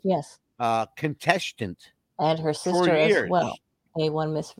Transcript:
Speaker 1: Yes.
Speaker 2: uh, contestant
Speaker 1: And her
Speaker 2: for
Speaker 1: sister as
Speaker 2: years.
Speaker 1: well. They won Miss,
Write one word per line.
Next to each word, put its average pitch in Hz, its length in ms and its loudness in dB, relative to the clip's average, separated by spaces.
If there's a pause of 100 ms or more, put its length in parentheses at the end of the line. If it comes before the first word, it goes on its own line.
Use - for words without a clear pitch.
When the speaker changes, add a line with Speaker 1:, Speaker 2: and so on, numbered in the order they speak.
Speaker 1:
Yes. 180 340 -2 (220)
Speaker 2:
uh, 113 260 0 (100)
contestant 151 920 -4 (300)
Speaker 1:
And 160 180 2
her 156 140 -2
Speaker 2:
for 175 200 -4
Speaker 1:
sister 175 240 4
as 156 120 4
Speaker 2:
years. 170 220 2
Speaker 1:
well. 175 260 0 (400)
They 156 140 0
won 156 240 -2
Miss, 156 260 -6